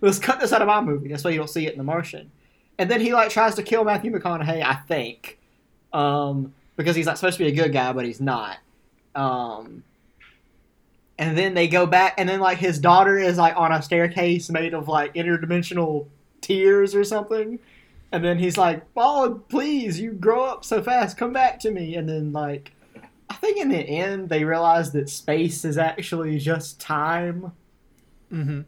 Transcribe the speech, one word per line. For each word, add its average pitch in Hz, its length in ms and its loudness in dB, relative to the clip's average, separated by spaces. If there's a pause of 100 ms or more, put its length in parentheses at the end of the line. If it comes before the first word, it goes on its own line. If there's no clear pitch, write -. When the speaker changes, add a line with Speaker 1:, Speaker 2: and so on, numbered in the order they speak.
Speaker 1:
let's 196 160 4
cut - 220 -2
this 262 120 0
out - 120 4
of 202 40 2
my 208 140 4
movie." 143 280 -4
That's 143 140 -8
why 180 60 0
you 160 80 0
don't 151 120 -6
see 160 180 -4
it - 60 -6
in - 40 -14
The 135 60 -10
Martian. 151 480 -6 (480)
And 185 100 -2
then 240 120 2
he, 240 120 0
like, 226 160 4
tries 220 260 2
to 208 80 -6
kill 220 200 0
Matthew 208 280 -2
McConaughey, 165 520 -4
I 131 100 0 (140)
think, 123 500 -8 (560)
um, 143 580 -2 (260)
because 165 180 0
he's, 160 100 0
like, 160 120 -2
supposed 180 200 0
to 185 60 0
be 151 80 4
a 143 40 -2
good 156 180 2
guy, 127 200 2
but 127 120 -4
he's 117 160 -8
not. 113 360 -4 (560)
Um, 120 720 -6 (1300)
and 156 200 -2
then 190 160 0
they 175 140 4
go 175 180 4
back, 180 320 4
and 185 100 0
then, 190 140 0
like, 185 160 2
his 170 200 -2
daughter 190 400 6
is, 180 200 2
like, 165 180 4
on 165 160 2
a 156 100 2
staircase 175 680 0
made 165 240 -2
of, 151 160 -6
like, 147 240 0
interdimensional 170 960 -2 (340)
tears 196 520 4
or 202 120 4
something. 214 540 -4 (520)
And 170 120 -2
then 175 140 2
he's 180 200 0
like, 170 260 2 (120)
"Oh, 254 540 2
please, 262 500 -2
you 226 140 -6
grow 220 300 2
up 262 200 -6
so 220 180 0
fast. 240 360 0
Come 240 160 -4
back 262 280 2
to 220 100 -2
me." 170 240 -6
And 160 120 -4
then, 156 260 -4
like, 143 380 -6 (580)
I - 60 -12
think 403 220 -2
in 294 120 0
the 175 100 2
end 180 500 -4
they 156 160 0
realize 165 460 2
that 143 180 -2
space 160 560 -2
is 151 120 -2
actually 160 600 -2
just 156 420 -4
time. 170 720 -4 (800)
Speaker 2:
Mm-hmm. 147 360 -4